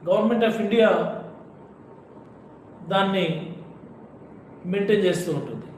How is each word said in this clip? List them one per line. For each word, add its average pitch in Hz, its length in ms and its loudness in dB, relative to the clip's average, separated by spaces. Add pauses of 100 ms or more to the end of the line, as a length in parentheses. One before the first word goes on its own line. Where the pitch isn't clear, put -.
Government 220 400 2
of - 160 0
India 214 260 4 (2000)
దాన్ని 190 340 2 (1400)
మెయింటైన్ 202 380 2
చేస్తూ 165 300 -2
ఉంటుంది. 113 280 -10 (120)